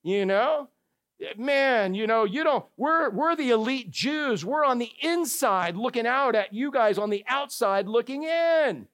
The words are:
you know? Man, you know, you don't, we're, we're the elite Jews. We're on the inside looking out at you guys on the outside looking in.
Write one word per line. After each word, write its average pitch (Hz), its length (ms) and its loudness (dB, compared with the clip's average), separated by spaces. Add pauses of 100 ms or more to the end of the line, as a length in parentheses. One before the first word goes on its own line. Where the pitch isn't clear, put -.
you 190 220 0
know? 254 440 0 (640)
Man, 247 600 2
you 214 100 -2
know, 220 200 2
you 247 180 -2
don't, 277 200 2 (140)
we're, 311 320 2
we're 302 260 0
the 285 140 -2
elite 233 400 0
Jews. 247 560 -2
We're 294 180 0
on 254 140 2
the 233 140 -4 (100)
inside 233 760 0
looking 233 320 -2
out 254 280 2
at 202 180 0
you 262 180 -4
guys 220 260 4
on 208 120 -2
the 202 180 -2
outside 226 600 0
looking 240 360 -2
in. 320 720 0